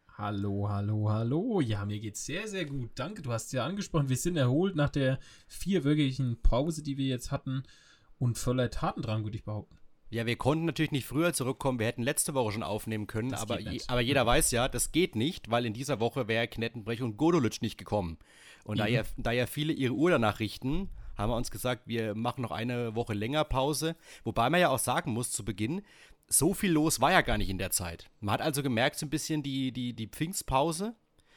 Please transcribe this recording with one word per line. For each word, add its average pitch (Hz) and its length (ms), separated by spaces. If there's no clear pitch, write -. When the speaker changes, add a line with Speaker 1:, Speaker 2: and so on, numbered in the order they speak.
Speaker 1:
Hallo, 101 500
hallo, 104 420
hallo. 151 520
Ja, 107 240
mir 104 160
geht's 104 240
sehr, 202 240
sehr 190 160
gut. 135 300
Danke, 175 260
du 131 100
hast 113 140
es - 80
ja 123 120
angesprochen. 165 440
Wir 127 80
sind 175 180
erholt 151 400
nach 147 140
der 135 300
vierwöchigen 139 920
Pause, 151 420
die 139 140
wir 139 80
jetzt 127 260
hatten 135 320
und 120 180
voller 123 340
Tatendrang, 110 520
würde 107 140
ich - 80
behaupten. 107 320
Speaker 2:
Ja, 113 120
wir 117 100
konnten 156 300
natürlich 156 260
nicht 139 140
früher 160 260
zurückkommen. 131 480
Wir 107 80
hätten 120 160
letzte 147 300
Woche 123 180
schon 110 120
aufnehmen 107 440
können, 110 220
Speaker 1:
Das - 140
Speaker 2:
aber 113 160
Speaker 1:
geht 107 80
Speaker 2:
je-, - 40
Speaker 1:
nicht. - 180
Speaker 2:
aber 123 120
jeder 127 240
Speaker 1:
Mhm. - 20
Speaker 2:
weiß 139 240
ja, 120 160
das 120 240
geht 180 240
nicht, 120 340
weil 120 160
in 113 80
dieser 120 280
Woche 117 260
wäre 113 220
Knettenbrech 113 520
und 113 140
Godolitsch 147 460
nicht 113 160
gekommen. 90 400
Und 107 120
da 107 100
Speaker 1:
Mhm. 117 60
Speaker 2:
ja, 110 100
da 117 160
ja 123 140
viele 151 260
ihre 127 220
Urlaub-Nachrichten, 120 960
haben 101 140
wir 113 60
uns 110 120
gesagt, 123 380
wir 113 260
machen 117 280
noch 110 100
eine 117 420
Woche 113 200
länger 127 320
Pause. 147 500
Wobei 113 240
man 170 100
ja 175 80
auch 131 120
sagen 143 340
muss, 120 180
zu 104 140
Beginn, 113 360
so 170 260
viel 185 200
los 151 260
war 143 140
ja 180 80
gar 113 160
nicht 104 120
in 95 80
der 92 140
Zeit. 85 380
Man 104 140
hat 117 80
also 147 220
gemerkt, 131 360
so 160 60
ein 147 40
bisschen 151 340
die, 135 280
die, 123 220
die 113 140
Pfingstpause, 165 840